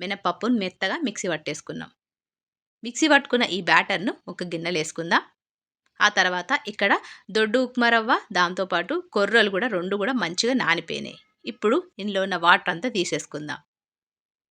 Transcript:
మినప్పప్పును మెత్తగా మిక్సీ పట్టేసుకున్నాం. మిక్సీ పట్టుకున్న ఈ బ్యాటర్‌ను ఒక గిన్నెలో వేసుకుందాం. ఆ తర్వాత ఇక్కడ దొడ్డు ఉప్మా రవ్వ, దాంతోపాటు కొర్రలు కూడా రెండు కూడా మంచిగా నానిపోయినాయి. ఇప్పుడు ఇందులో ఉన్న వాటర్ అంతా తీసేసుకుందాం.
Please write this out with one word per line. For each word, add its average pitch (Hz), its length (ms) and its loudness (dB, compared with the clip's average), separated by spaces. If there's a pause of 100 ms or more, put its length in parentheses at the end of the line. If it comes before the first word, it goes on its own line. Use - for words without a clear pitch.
మినప్పప్పును 196 560 -2
మెత్తగా 196 400 -4
మిక్సీ 214 300 -4
పట్టేసుకున్నాం. 156 640 -6 (920)
మిక్సీ 240 240 0
పట్టుకున్న 269 360 4
ఈ 190 180 -2
బ్యాటర్‌ను 180 520 2 (140)
ఒక 185 160 -10
గిన్నెలో 170 360 -4
వేసుకుందాం. 170 420 0 (800)
ఆ 202 80 6
తర్వాత 185 580 0
ఇక్కడ 208 320 2 (320)
దొడ్డు 220 280 2
ఉప్మా 247 300 2
రవ్వ, 233 320 2 (100)
దాంతోపాటు 185 720 -2 (100)
కొర్రలు 208 360 4
కూడా 196 180 -2
రెండు 190 280 -2
కూడా 208 180 -2
మంచిగా 208 400 -2
నానిపోయినాయి. 165 640 -2 (260)
ఇప్పుడు 233 540 0
ఇందులో 196 220 -2
ఉన్న 190 140 -2
వాటర్ 180 340 4
అంతా 175 200 -4
తీసేసుకుందాం. 151 680 -4 (920)